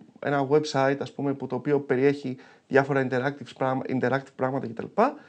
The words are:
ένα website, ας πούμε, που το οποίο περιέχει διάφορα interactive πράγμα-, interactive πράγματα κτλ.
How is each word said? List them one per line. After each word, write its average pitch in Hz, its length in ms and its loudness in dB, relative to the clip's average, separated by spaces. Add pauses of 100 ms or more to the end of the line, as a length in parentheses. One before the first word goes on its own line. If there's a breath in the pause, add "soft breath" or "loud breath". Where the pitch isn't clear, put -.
(200)
ένα 143 300 0
website, 139 500 2
ας 120 120 -8
πούμε, 139 220 -4
που 131 140 -8
το 127 80 -4
οποίο 139 240 0
περιέχει 135 580 0 (300 loud breath)
διάφορα 135 420 2
interactive 135 480 -4
πράγμα-, 131 300 -2
interactive 127 480 -2
πράγματα 131 320 -2
κτλ. 113 180 -8 (440 loud breath)